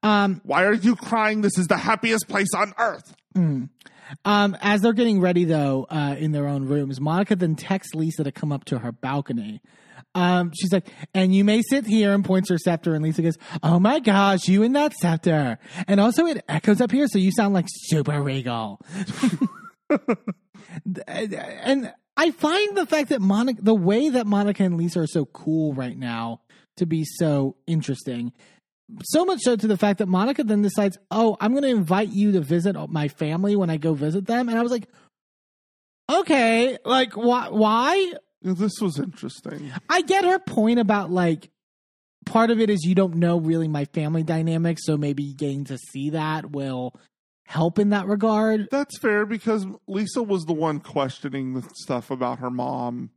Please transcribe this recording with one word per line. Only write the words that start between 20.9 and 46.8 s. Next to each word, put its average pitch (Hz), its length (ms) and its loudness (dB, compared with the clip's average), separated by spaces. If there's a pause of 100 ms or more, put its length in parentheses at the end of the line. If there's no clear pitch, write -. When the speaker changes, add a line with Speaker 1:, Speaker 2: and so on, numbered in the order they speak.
Speaker 1:
And 226 840 -4 (240)
I 320 140 2
find 392 460 0
the 359 100 0
fact 302 220 -2
that 269 120 0
Monica, 214 420 2
the 220 120 6
way 214 360 2
that 247 180 0
Monica 202 340 0
and 180 140 2
Lisa 170 240 -2
are 156 80 0
so 151 160 -2
cool 156 500 -2
right 127 240 -8
now 117 440 -8 (340)
to 180 100 -2
be 160 180 -2
so 143 520 0 (100)
interesting. 131 680 -4 (720)
So 330 220 2
much 370 160 -2
so 247 120 2
to 214 120 -2
the 208 100 2
fact 202 220 2
that 202 100 -2
Monica 214 360 0
then 208 180 0
decides, 202 340 0 (140)
"Oh, 214 320 2
I'm 214 100 0
gonna 277 140 0
invite 202 420 0
you 202 240 2
to 190 80 4
visit 170 340 0 (140)
my 151 200 -2
family 170 460 -2
when 190 140 0
I 160 80 -2
go 156 160 0
visit 156 320 -2
them." 240 240 -2
And 226 100 0
I 233 40 2
was 240 100 0
like, 226 160 -6 (1200)
"Okay, 254 720 2
like, 254 280 2
wh-, 240 400 0
why?" 254 600 2 (300)
Speaker 2:
Yeah, 185 120 -2
this 190 260 0
was 170 180 -2
interesting. - 760 -10 (160)
Speaker 1:
I 359 140 2
get 381 220 2
her 370 140 2
point 233 400 2
about, 202 320 2
like, 175 400 0 (760)
part 226 260 2
of 226 100 2
it 214 100 2
is 180 140 0
you 180 100 2
don't 180 220 2
know 170 220 2
really 160 300 0
my 147 180 -2
family 160 360 -2
dynamic, 165 580 -2
so 156 160 -2
maybe 143 380 -4
getting 139 300 -6
to 131 140 -12
see 139 320 -8
that 156 420 -4
will 131 420 -8 (520)